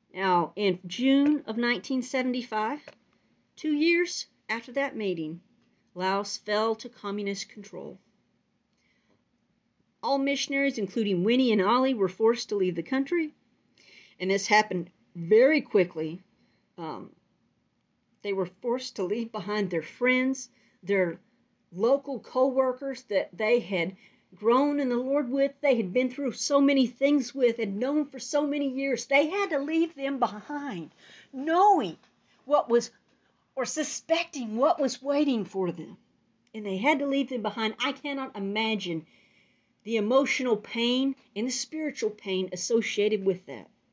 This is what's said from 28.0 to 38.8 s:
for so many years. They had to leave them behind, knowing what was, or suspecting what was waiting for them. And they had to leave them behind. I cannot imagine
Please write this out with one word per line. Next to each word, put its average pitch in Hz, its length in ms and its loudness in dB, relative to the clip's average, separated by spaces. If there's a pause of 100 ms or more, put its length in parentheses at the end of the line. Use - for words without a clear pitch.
for 269 140 -14
so 294 260 0
many 285 240 -2
years. 269 380 -2
They 294 200 4
had 392 220 -2
to 285 100 0
leave 320 360 0
them 269 240 -4
behind, 214 720 -6 (420)
knowing 311 640 2 (480)
what 285 240 2
was, 233 220 4 (640)
or 262 100 -2
suspecting 302 880 -4
what 262 240 2
was 269 220 -2
waiting 277 440 0
for 185 260 -2
them. 170 260 -12 (560)
And 220 100 -12
they 190 140 -4
had 269 220 2
to 285 80 -2
leave 277 220 0
them 240 120 -6
behind. 220 320 -4 (100)
I 277 80 -2
cannot 269 460 -8
imagine 196 680 -4 (760)